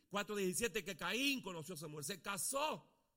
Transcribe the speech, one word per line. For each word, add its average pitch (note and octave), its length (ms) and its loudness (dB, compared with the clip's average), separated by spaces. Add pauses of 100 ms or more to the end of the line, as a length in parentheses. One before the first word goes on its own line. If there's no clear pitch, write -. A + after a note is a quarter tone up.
cuatro G3+ 280 0
diecisiete, G3 480 2
que F#3+ 120 -4
Caín A#3+ 460 2
conoció F3 320 -6
a D3+ 40 -8
su D#3+ 100 -6
mujer, D3+ 160 -6
se F#3 180 -4
casó". B3+ 680 0 (280)